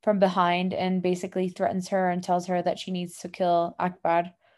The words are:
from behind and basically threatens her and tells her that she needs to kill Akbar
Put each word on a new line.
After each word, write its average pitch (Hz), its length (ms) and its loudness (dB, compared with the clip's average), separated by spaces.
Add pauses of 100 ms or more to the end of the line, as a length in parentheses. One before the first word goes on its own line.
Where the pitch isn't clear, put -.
from 208 160 4
behind 185 540 2
and 185 280 0
basically 185 480 -2
threatens 185 400 -2
her 185 220 2
and 180 120 -2
tells 180 240 0
her 180 140 0
that 175 160 -2
she - 140 -10
needs 180 280 -8
to 180 100 -12
kill 170 500 0
Akbar 175 520 0 (260)